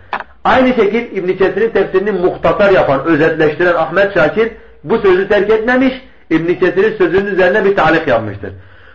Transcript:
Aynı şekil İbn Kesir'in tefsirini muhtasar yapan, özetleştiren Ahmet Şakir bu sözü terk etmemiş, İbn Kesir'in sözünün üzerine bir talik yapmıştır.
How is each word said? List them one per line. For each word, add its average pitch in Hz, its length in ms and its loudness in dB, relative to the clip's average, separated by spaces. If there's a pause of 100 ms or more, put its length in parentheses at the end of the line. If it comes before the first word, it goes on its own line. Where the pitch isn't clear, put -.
(440)
Aynı 254 240 2
şekil 226 500 0
İbn 175 100 -4
Kesir'in 196 420 0
tefsirini 196 420 0
muhtasar 180 600 0
yapan, 147 340 2
özetleştiren 160 720 0
Ahmet 170 380 0
Şakir 208 380 0 (320)
bu 180 140 0
sözü 190 300 2
terk 208 220 0
etmemiş, 247 440 0 (360)
İbn 165 240 0
Kesir'in 185 440 0
sözünün 185 280 0
üzerine 190 400 0
bir 196 100 2
talik 160 320 0
yapmıştır. 107 420 -4 (460)